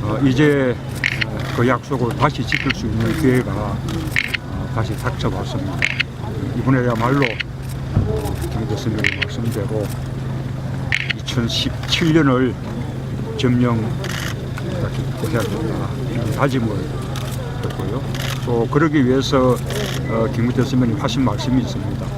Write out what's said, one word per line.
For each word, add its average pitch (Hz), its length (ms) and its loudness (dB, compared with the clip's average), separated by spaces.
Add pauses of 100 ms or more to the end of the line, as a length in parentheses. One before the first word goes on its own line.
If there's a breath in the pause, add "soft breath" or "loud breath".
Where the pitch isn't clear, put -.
어, 107 200 0
이제 139 520 4 (800)
그 123 100 4
약속을 120 500 2
다시 127 280 2
지킬 - 300 0
수 - 100 -2
있는 113 340 0
기회가, 127 320 4
어, 101 260 -2 (960)
다시 107 240 0
닥쳐왔습니다. 98 760 -2 (840)
이번에야말로, 123 680 2 (800)
어, - 280 -2 (160)
김 110 160 -4
교수님 107 300 -2 (240)
말씀대로 107 640 -2 (1300)
이천십칠 - 960 0
년을 139 400 4 (840)
점령 123 400 2 (1500)
해야 117 120 0
된다, - 480 -2 (220)
이런 - 220 -2
다짐을 127 340 2 (960)
했고요. - 380 -2 (440)
또 117 240 2
그러기 147 360 4
위해서, 127 520 4 (520)
어, 113 240 2
김기태 120 300 2
선배님 123 380 2
하신 135 240 2
말씀이 123 380 2
있습니다. - 420 -2 (120)